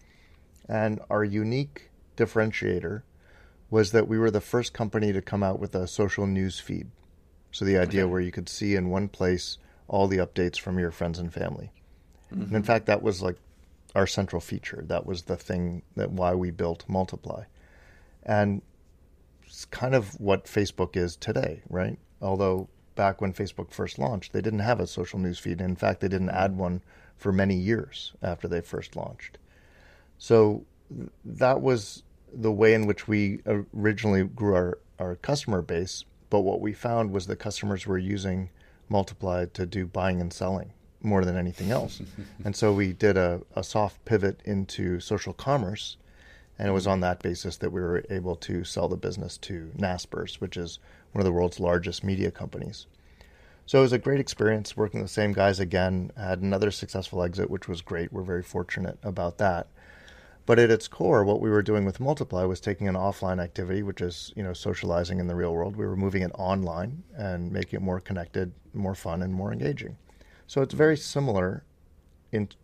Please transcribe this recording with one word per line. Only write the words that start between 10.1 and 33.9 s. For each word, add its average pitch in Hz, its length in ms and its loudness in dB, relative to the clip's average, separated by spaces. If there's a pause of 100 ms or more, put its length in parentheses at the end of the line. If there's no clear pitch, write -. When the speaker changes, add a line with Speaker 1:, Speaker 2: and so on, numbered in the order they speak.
Speaker 1:
updates 90 420 0
from 92 200 -2
your 87 120 0
friends 85 280 -4
and 87 140 -6
family. - 380 -8 (600)
And 95 120 -6
in 104 60 -6
Speaker 2:
Mm-hmm. 107 140 2
Speaker 1:
fact, 110 240 2
that 104 160 4
was, 98 180 0
like, 92 160 -2 (560)
our 98 140 4
central 92 320 -2
feature. - 480 -8
That 87 180 -2
was 87 180 -6
the 92 140 -4
thing 87 460 -4 (120)
that 101 160 -2
why 90 220 2
we 90 160 0
built 85 380 -4
Multiply. - 560 -4 (800)
And 104 380 2 (840)
it's - 200 -18
kind 127 280 -2
of 107 260 2
what 98 260 2
Facebook - 520 0
is 87 180 0
today, - 540 -2
right? 101 300 -2 (220)
Although 95 480 0 (260)
back 98 260 2
when 95 120 0
Facebook 95 380 -6
first - 280 -6
launched, 123 340 -4
they 101 80 0
didn't 107 180 0
have 110 200 2
a 90 80 -2
social - 320 -6
news 90 180 -2
feed. 92 240 -4
In 90 140 -2
fact, 98 260 0
they 98 60 0
didn't 92 220 0
Speaker 2:
Mm-hmm. 92 160 -2
Speaker 1:
add 95 120 -2
one 90 240 -2 (360)
for - 140 -2
many 98 240 4
years 104 580 -2 (100)
after 87 240 -4
they 87 140 -2
first - 340 -10
launched. - 420 -10 (800)
So 110 480 6 (300)
th-, 123 140 -12 (160)
that 127 360 2
was 127 420 0 (300)
the 113 180 0
way 110 220 8
in 110 140 4
which 104 200 -2
we 104 340 2 (360)
originally 104 460 4